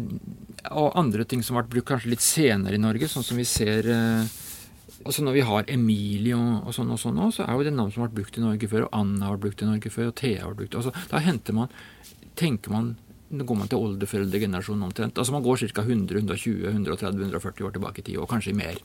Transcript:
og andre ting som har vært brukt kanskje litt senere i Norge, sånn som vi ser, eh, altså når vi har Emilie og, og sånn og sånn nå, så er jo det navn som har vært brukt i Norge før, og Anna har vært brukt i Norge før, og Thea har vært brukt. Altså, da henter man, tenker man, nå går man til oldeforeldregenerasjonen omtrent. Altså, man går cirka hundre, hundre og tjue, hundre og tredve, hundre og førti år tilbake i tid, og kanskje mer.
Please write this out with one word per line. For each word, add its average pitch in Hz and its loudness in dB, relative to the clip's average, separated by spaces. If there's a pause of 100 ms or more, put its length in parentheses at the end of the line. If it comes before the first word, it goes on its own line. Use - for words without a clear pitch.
(720)
og 151 4
andre 117 2
ting 123 -2
som 123 -2
har 120 2
vært 117 -4
brukt 120 0
kanskje 120 0
litt 120 2
senere 101 4
i 104 4
Norge, 110 2
sånn 135 -2
som 120 -2
vi 120 0
ser, 110 2
eh, 113 4 (800)
altså 143 -2
når 135 2
vi 143 6
har 107 4
Emilie 110 2
og, 117 2
og 113 -4
sånn 120 -2
og 117 -2
sånn 120 -2
nå, 190 2
så - -4
er 117 2
jo 135 2
det 147 0
navn 107 0
som 113 -2
har 120 0
vært 110 -6
brukt - -6
i - 0
Norge 110 2
før, 107 2
og - -8
Anna 98 2
har 101 -2
vært 98 -4
brukt 101 -4
i 107 0
Norge 107 0
før, 117 0
og 117 -6
Thea 104 -2
har 85 -6
vært 104 -8
brukt. 104 -8
Altså, 123 -2 (160)
da 143 0
henter 147 0
man, 113 2 (680)
tenker 123 0
man, 117 -2 (360)
nå 139 -4
går 120 2
man 101 -2
til 123 2
oldeforeldregenerasjonen 101 0
omtrent. 95 -4
Altså, 123 0
man 143 0
går 123 4
cirka 104 -2
hundre, 104 2
hundre 95 0
og 98 -6
tjue, 95 -2
hundre 101 0
og 92 -2
tredve, 98 -2
hundre 92 -2
og 90 -4
førti 98 -8
år 98 -4
tilbake 101 -6
i - -12
tid, - -6
og 76 -6
kanskje 104 -2
mer. 87 -2